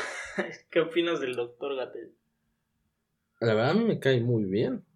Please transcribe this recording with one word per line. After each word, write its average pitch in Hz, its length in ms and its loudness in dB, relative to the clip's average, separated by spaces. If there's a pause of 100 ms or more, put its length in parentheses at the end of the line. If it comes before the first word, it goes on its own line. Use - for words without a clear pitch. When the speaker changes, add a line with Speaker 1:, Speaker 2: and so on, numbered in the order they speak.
(380)
Speaker 1:
<laughs> - 340 -6
¿Qué 175 80 2
opinas 170 400 2
del 127 160 -4
doctor 127 400 -4
Gatell? - 360 -8 (1300)
Speaker 2:
La 117 140 2
verdad, 117 180 4
a - 40 4
mí 226 80 2
me 214 160 0
cae 131 200 4
muy 113 260 2
bien. 151 380 -2 (120)